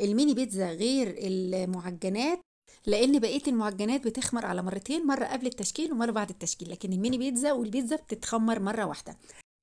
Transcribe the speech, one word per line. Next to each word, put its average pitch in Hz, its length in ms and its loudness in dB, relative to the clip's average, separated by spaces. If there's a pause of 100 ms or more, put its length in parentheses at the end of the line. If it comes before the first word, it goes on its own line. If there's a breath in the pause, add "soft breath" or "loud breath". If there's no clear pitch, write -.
الميني 233 320 4
بيتزا 196 380 0
غير 220 460 0
المعجنات، 185 1200 -2 (460 loud breath)
لان 247 340 6
بقيه 226 280 0
المعجنات 220 600 0
بتخمر 233 380 -2
على 180 180 -2
مرتين، 247 440 -2
مره 262 180 2
قبل 254 220 -2
التشكيل 302 460 -4
ومره 233 180 0
بعد 208 180 -2
التشكيل، 170 420 -8
لكن 185 220 -4
الميني 226 240 2
بيتزا 262 340 0
والبيتزا 240 440 0
بتتخمر 226 640 0
مره 202 260 -2
واحده. - 320 -8 (460 loud breath)